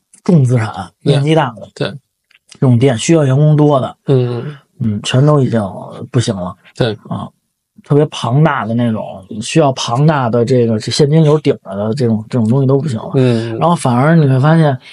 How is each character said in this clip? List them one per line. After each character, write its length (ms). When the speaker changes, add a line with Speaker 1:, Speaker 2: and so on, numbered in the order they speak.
Speaker 1:
重 200
资 140
产、 320
Speaker 2:
对。 100
Speaker 1:
面 100
积 100
大 180
的 220
Speaker 2:
对。 160
Speaker 1:
这 80
种 180
店， 200
需 160
要 120
员 100
工 200
多 240
的， 160
Speaker 2:
嗯。 500
Speaker 1:
嗯， 240
全 220
都 160
已 80
经 120
不 80
行 160
了。 200
Speaker 2:
对。 180
Speaker 1:
啊， 180
特 120
别 120
庞 360
大 220
的 80
那 180
种， 340
需 180
要 140
庞 320
大 240
的 140
这 220
个 140
现 300
金 140
流 160
顶 240
着 120
的 180
这 120
种， 240
这 100
种 80
东 140
西 40
都 120
不 100
行 120
了。 160
Speaker 2:
嗯。 420
Speaker 1:
然 120
后 60
反 180
而 220
你 120
会 120
发 180
现 200